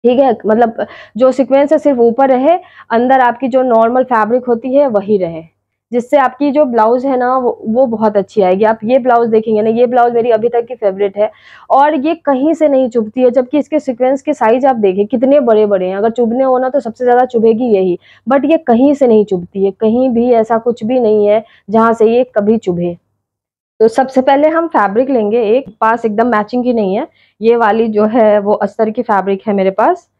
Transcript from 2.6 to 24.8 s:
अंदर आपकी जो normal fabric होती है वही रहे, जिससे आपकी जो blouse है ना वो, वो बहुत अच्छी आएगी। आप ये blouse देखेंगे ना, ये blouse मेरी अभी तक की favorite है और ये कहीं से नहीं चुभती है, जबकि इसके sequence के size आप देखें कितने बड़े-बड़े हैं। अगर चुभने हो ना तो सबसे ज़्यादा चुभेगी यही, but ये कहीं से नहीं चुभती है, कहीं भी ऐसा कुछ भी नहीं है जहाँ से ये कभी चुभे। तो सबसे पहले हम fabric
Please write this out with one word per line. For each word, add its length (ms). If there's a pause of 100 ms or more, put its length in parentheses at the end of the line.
अंदर 300
आपकी 280
जो 140
normal 420
fabric 420
होती 280
है 140
वही 300
रहे, 240 (500)
जिससे 260
आपकी 320
जो 140
blouse 420
है 120
ना 200
वो, 260
वो 220
बहुत 300
अच्छी 260
आएगी। 220
आप 200
ये 140
blouse 300
देखेंगे 340
ना, 80
ये 160
blouse 280
मेरी 160
अभी 180
तक 180
की 80
favorite 420
है 140 (400)
और 260
ये 180 (100)
कहीं 300
से 140
नहीं 200
चुभती 320
है, 100
जबकि 280
इसके 220
sequence 420
के 120
size 320
आप 120
देखें 280
कितने 360
बड़े-बड़े 440
हैं। 100
अगर 140
चुभने 340
हो 140
ना 100
तो 120
सबसे 240
ज़्यादा 220
चुभेगी 440
यही, 280 (280)
but 240
ये 160
कहीं 280
से 120
नहीं 180
चुभती 400
है, 80
कहीं 380
भी 220
ऐसा 280
कुछ 240
भी 160
नहीं 260
है 160 (280)
जहाँ 240
से 160
ये 140 (120)
कभी 220
चुभे। 380 (840)
तो 80
सबसे 340
पहले 260
हम 200
fabric 420